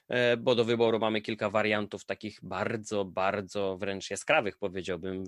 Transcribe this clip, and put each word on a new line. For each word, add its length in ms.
e, 280
bo 180
do 100
wyboru 340
mamy 220
kilka 300
wariantów 540
takich 380
bardzo, 600
bardzo 720
wręcz 340
jaskrawych, 480
powiedziałbym, 680